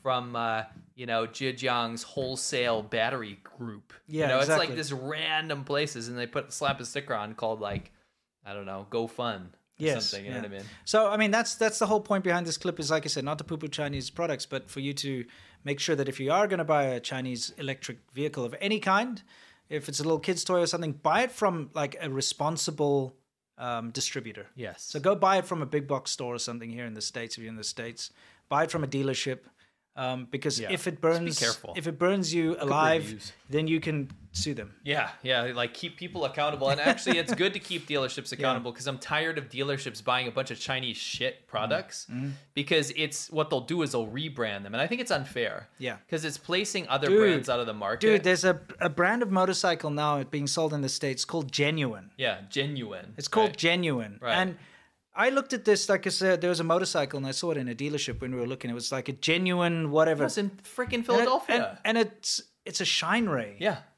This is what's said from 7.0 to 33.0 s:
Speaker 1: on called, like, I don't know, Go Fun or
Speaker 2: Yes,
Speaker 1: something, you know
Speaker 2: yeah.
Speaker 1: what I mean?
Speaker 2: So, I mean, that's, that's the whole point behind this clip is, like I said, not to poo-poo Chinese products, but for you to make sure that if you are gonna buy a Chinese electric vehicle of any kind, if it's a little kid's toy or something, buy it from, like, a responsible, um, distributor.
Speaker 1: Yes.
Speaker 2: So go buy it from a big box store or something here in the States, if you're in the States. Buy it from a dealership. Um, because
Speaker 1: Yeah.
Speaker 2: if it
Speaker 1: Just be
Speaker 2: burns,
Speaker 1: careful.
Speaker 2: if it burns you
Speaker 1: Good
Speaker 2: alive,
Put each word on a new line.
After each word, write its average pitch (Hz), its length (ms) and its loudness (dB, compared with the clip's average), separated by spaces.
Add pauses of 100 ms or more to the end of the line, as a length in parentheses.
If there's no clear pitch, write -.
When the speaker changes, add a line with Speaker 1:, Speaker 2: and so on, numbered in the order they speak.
Speaker 1:
on 107 200 -4
called, 110 260 -2
like, 101 320 -6 (520)
I 101 100 -14
don't 101 120 -10
know, 98 240 -10
Go 117 160 0
Fun 104 480 -6
or - 40 -20 (180)
Speaker 2:
Yes, 139 340 0
Speaker 1:
something, 101 140 -8
you 104 80 -10
know 123 60 -6
Speaker 2:
yeah. 110 40 -6
Speaker 1:
what 104 80 -8
I 98 60 -10
mean? 98 80 -10 (220)
Speaker 2:
So, 214 220 4
I 208 100 2
mean, 214 120 4
that's, 226 240 2
that's 214 240 2
the 214 80 4
whole 214 140 4
point 196 240 2
behind 175 220 2
this 156 100 -2
clip 175 240 -4
is, 143 100 -2
like 156 140 2
I 156 40 -4
said, 139 140 -2
not 147 160 -2
to 151 60 -10
poo-poo 156 240 -6
Chinese 143 420 -4
products, 160 360 -2
but 135 220 -6
for 139 120 -8
you 139 140 -2
to 135 300 -4 (380)
make 143 160 -2
sure 160 160 2
that 139 140 0
if 135 100 -6
you 139 140 0
are 202 160 4
gonna 175 160 0
buy 147 200 4
a 127 160 0
Chinese 127 580 -6
electric 135 400 -8 (140)
vehicle 143 320 -4
of 120 160 -6
any 208 200 0
kind, 208 420 2 (460)
if 147 200 -6
it's 143 120 -4
a - 20 -2
little 160 160 2
kid's 180 240 -2
toy 180 200 2
or 165 40 4
something, 170 260 -2
buy 165 300 4
it 247 80 0
from, 175 440 0
like, 143 260 -2
a 160 100 -4
responsible, 143 1040 0 (440)
um, 117 320 -4
distributor. 117 560 -6 (100)
Speaker 1:
Yes. 104 260 -10
Speaker 2:
So - 180 -8
go 190 140 4
buy 190 240 6
it 185 80 0
from 165 160 -2
a 135 40 -2
big 143 200 0
box 135 240 -2
store 123 240 -4
or 117 40 -6
something 117 320 -8
here 120 160 -10
in 110 80 -10
the 107 80 -8
States, 117 340 -6
if 117 60 -14
you're 113 80 -10
in 113 60 -12
the 107 80 -10
States. - 460 -8 (380)
Buy 147 160 4
it 160 60 -2
from 160 140 0
a - 20 -2
dealership. 135 540 -2 (560)
Um, 127 320 -4
because 139 300 -2
Speaker 1:
Yeah. 113 140 -4
Speaker 2:
if 185 160 -2
it - 20 0
Speaker 1:
Just 147 120 -10
be 165 60 4
Speaker 2:
burns, 165 300 2
Speaker 1:
careful. 113 380 0
Speaker 2:
if 160 100 -4
it 151 140 -4
burns 180 340 2
you 165 200 2
Speaker 1:
Good 165 80 -6
Speaker 2:
alive, 156 420 4